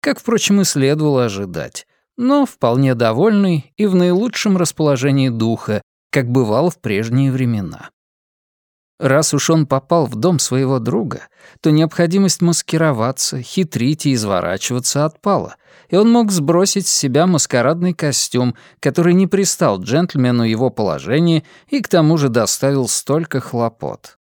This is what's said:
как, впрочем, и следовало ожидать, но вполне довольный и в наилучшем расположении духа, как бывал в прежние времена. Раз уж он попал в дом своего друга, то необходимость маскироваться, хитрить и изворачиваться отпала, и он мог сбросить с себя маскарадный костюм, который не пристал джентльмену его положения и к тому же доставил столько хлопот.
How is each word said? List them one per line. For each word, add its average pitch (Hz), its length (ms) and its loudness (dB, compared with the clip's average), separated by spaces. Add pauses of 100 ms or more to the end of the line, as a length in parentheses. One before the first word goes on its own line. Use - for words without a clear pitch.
как, 277 180 -4
впрочем, 202 420 0
и - 20 2
следовало 143 600 0
ожидать, 95 600 -8 (320)
но 269 300 2
вполне 127 480 0
довольный 165 800 0
и 208 80 0
в 190 80 2
наилучшем 185 640 2
расположении 139 720 0
духа, 110 540 -2 (280)
как 123 200 0
бывал 127 400 2
в - 80 -20
прежние 117 520 0
времена. 117 600 -4 (1080)
Раз 143 340 0
уж 143 160 0
он 160 160 4
попал 143 420 0
в - 80 -10
дом 156 240 0
своего 131 400 -2
друга, 123 500 -4 (320)
то 156 80 2
необходимость 165 720 2
маскироваться, 147 1000 -2
хитрить 151 640 -2
и 139 80 2
изворачиваться 107 920 -2
отпала, 160 500 -4 (320)
и - 80 -4
он 220 160 4
мог 233 200 4
сбросить 175 540 0
с - 60 -2
себя 143 340 0
маскарадный 170 680 0
костюм, 123 600 -2 (260)
который 175 320 2
не 190 120 4
пристал 165 560 0
джентльмену 123 640 0
его 113 260 0
положения 117 760 0 (260)
и 277 120 -2
к - 60 -10
тому 160 300 4
же 143 100 2
доставил 123 600 0
столько 147 500 -4
хлопот. - 840 -8